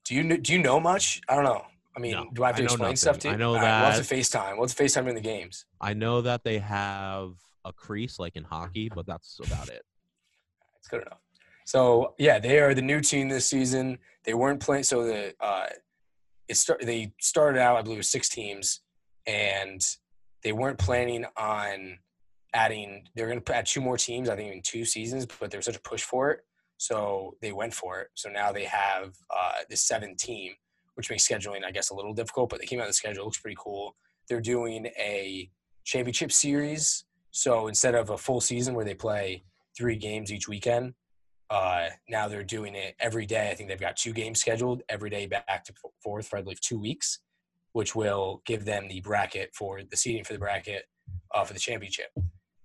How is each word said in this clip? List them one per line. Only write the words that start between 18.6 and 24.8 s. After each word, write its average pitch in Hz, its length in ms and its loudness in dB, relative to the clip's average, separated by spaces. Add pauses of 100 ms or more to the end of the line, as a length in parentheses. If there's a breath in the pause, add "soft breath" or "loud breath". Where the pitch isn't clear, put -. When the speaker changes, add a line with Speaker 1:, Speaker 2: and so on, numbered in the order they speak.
Speaker 1:
and 98 540 0 (600)
they 110 100 0
weren't 127 260 -2
planning 120 480 2 (100)
on 101 640 -2 (560)
adding, 107 600 0
they 113 80 -4
were 110 60 -2
gonna 120 140 -4 (100)
add 117 140 0
two - 140 0
more 131 160 0
teams, 123 320 -2
I 104 80 0
think, 104 160 -8
in 92 100 -14
two 117 220 -4